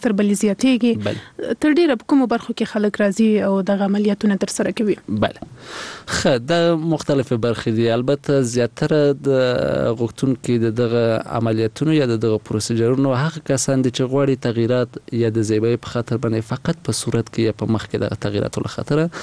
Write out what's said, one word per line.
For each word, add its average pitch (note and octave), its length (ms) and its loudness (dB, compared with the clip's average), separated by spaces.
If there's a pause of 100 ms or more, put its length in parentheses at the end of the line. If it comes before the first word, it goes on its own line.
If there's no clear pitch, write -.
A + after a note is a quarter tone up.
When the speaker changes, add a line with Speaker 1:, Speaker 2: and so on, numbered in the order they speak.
Speaker 1:
تر A3+ 160 2
بلې G3+ 220 2
زیاتېږي. A3+ 520 2 (120)
Speaker 2:
بله. - 560 -6
Speaker 1:
تر D4+ 160 4
ډېره E4 240 4
په - 100 -20
کومو C4+ 220 4
برخو A#3 200 -4
کې A3+ 200 -2
خلک G#3 280 0
راځي G#3 280 2 (180)
او G3 220 2
دغه G3 220 0
عملیاتونه G3+ 520 0
ترسره G3 380 -2
کوي؟ G#3 160 0 (260)
Speaker 2:
بله. - 240 -4 (600)
ښه، - 240 0 (180)
دا E3+ 80 2 (160)
مختلفې D3+ 680 0
برخې A#2 340 -2
دي. A#2 160 2
البته C#3 460 0 (100)
زیاتره B2 480 0 (140)
د C#3 160 -4 (720)
غوښتونکي A#2+ 640 0
د A2+ 160 0
دغه A2+ 420 0 (160)
عملیاتونو A2+ 580 0
یا C#3+ 160 2
د A2+ 120 -2
دغه A2 120 2 (140)
پروسیجرونو A#2+ 720 0
هغه D#3+ 260 -6
کسان C3 380 0
دي - 20 0
چې B2+ 220 -2
غواړي C#3 240 2 (120)
تغییرات A#2+ 540 0 (220)
یا A2+ 160 0
د G#2+ 120 0
زیبایي A2+ 360 0
په - 80 -8
خاطر A#2 280 -2
باندې A2 300 -2
فقط - 360 -4
په A2+ 120 -2
صورت A#2 320 -2
کې A2+ 160 0
یا G#2 140 -4
په - 20 -2 (120)
مخ - 120 -10
کې G#2+ 160 -4
دغه - 220 -6
تغییراتو G#2 400 -4
له - 100 -14
خاطره. D#3 320 0 (140)